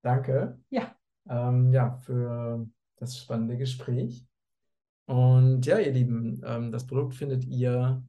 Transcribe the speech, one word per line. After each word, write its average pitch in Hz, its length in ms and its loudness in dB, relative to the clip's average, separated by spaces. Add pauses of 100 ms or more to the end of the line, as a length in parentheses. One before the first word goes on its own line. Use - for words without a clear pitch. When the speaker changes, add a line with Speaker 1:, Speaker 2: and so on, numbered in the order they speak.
Speaker 1:
Danke. 127 560 -2 (100)
Speaker 2:
Ja. - 260 -6 (340)
Speaker 1:
Ähm, 123 440 2
ja, 117 240 2
für 117 720 -6 (300)
das 127 200 -10
spannende 117 400 -6
Gespräch. 131 680 -6 (800)
Und 127 580 6
ja, 180 140 4
ihr 156 120 2
Lieben, 117 540 0
ähm, 117 260 -6
das 123 160 -8
Produkt 127 280 -4
findet 131 300 -4
ihr 127 640 0